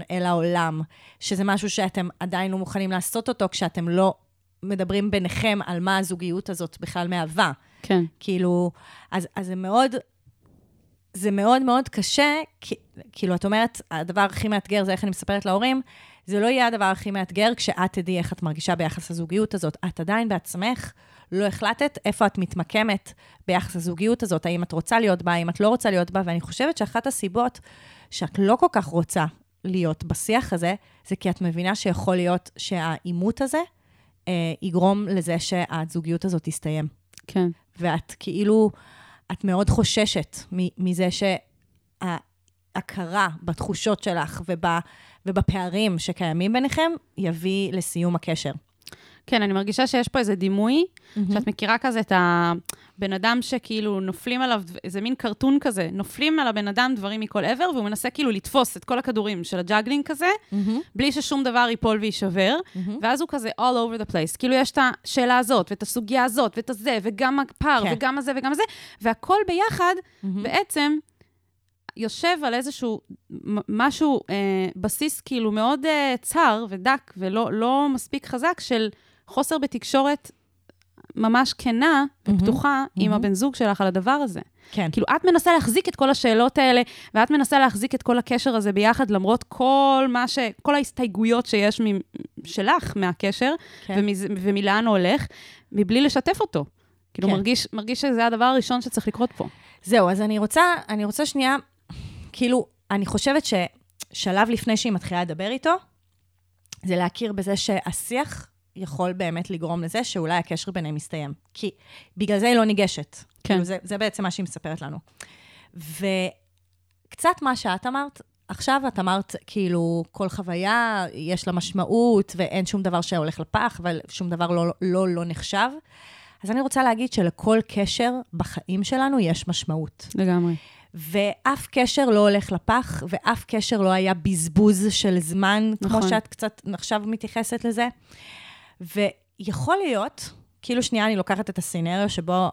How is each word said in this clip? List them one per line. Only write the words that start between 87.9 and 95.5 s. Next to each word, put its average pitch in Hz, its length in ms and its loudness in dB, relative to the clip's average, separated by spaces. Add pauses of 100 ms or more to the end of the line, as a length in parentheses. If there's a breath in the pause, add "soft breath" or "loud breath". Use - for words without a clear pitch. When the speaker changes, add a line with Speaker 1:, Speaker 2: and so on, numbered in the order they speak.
Speaker 2:
את - 80 -6
כל 247 140 2
הקשר 240 380 0
הזה 208 180 0
ביחד, 214 380 4
למרות 202 320 2
כל 269 640 4
מה 247 180 0
ש-, 247 120 -2 (220)
כל 294 140 4
ההסתייגויות 233 720 2
שיש 208 360 2
מ-, 208 180 2 (440)
שלך 208 520 0
מהקשר, 202 580 0 (320 loud breath)
Speaker 1:
כן. 190 120 -4
Speaker 2:
ומז-, 202 300 0 (140)
ומלאן 202 460 2
הוא 208 100 4
הולך, 180 300 2 (440 loud breath)